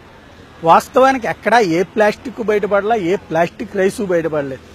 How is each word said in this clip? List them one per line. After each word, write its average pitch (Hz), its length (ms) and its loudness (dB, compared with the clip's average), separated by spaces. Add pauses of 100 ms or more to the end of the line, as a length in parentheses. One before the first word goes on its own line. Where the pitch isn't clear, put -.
(640)
వాస్తవానికి 220 640 2
ఎక్కడా 208 300 0
ఏ 175 240 0
ప్లాస్టిక్ 214 600 -2
బయటపడలా, 202 520 0
ఏ 190 220 -2
ప్లాస్టిక్ 175 600 -4
రైసు 196 260 0
బయటపడలేదు. 156 720 -4